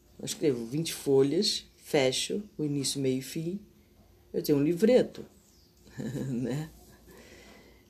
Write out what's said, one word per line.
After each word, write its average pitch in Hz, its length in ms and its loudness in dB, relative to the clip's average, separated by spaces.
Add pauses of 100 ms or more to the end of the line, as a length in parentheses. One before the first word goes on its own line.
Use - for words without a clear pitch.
(180)
Eu - 80 -12
escrevo 120 400 -2
vinte 151 260 -4
folhas, 143 720 2 (120)
fecho, 135 640 0 (160)
o 151 60 -2
início, 143 360 -2
meio 131 180 0
e 131 40 -6
fim. 165 380 -6 (760)
Eu - 80 -2
tenho 143 160 4
um 143 60 2
livreto, 196 600 4 (640)
<laughs> - 420 -8
né? 131 420 -4 (1200)